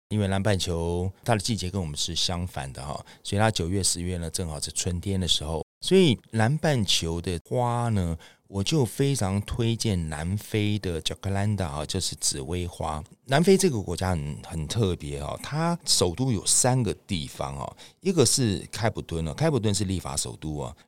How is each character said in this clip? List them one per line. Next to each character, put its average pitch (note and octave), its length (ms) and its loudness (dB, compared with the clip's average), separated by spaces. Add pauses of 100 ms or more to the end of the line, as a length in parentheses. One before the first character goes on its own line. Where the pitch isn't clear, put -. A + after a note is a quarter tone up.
因 G#2+ 100 0
为 G2+ 80 2
南 G2 140 0
半 G2+ 180 2
球 F2 520 -2 (120)
它 A#2+ 100 2
的 G#2+ 60 2
季 A#2 160 -2
节 F2+ 160 -4
跟 G2 100 -2
我 E2+ 60 -4
们 D2 100 -8
是 E2 180 -4
相 F2 300 -2
反 C2+ 260 -8
的 C2+ 140 -10
哈， D2 180 -8 (200)
所 - 120 -4
以 G2+ 40 2
它 A2 100 4
九 F2+ 180 0
月、 F#2+ 140 0
十 - 180 0
月 F2+ 180 -4
呢， E2 120 -6
正 F2 180 -4
好 D2+ 140 -6
是 - 100 -6
春 F2 300 -2
天 F#2+ 180 0
的 F2 80 0
时 - 160 2
候。 D#2 220 -4 (160)
所 F#3 160 4
以 D#3 200 8 (120)
南 A2+ 300 4
半 C3 260 2
球 E2 340 0
的 E2+ 200 -2 (100)
花 A#2+ 400 0
呢， F2+ 260 2 (320)
我 G2 160 -2
就 C#3+ 220 2
非 C#3 300 0
常 G2+ 260 0
推 A#2 340 0
荐 F2+ 340 0
南 E2+ 280 -2
非 G#2 400 0
的 E2+ 240 -4
Jacaranda G2 640 -2
啊， D2 200 -4
就 - 160 -4
是 - 180 -4
紫 - 240 -2
薇 F2 260 -4
花。 D#2 360 -6 (220)
南 C#3+ 180 4
非 F#3+ 140 8
这 F#3+ 140 2
个 A2 100 -2
国 E2+ 160 -4
家 F#2 140 0
很， D2 340 -2
很 D#2 220 -6
特 F#2+ 300 0
别 C#2+ 220 -8
哦， C#2+ 220 -6
它 E3 420 -2
首 F2+ 300 2
都 B2+ 180 0
有 F#2 140 -2
三 B2+ 380 4
个 F2 100 0 (140)
地 D#2+ 180 -2
方 C#2 320 -6
哦， - 180 -8 (260)
一 F#3+ 120 2
个 D#3 100 6
是 A2+ 360 4 (120)
开 A2 200 0
普 D#2+ 100 -4
敦 D#2+ 260 -4
哦， D2 60 -4
开 D#3+ 160 2
普 C#3+ 80 2
敦 G#2 160 2
是 G2 120 0
立 F#2 140 -2
法 C#2 160 -6
首 A1+ 200 -4
都 D2+ 240 -6
哦。 B1+ 180 -8 (100)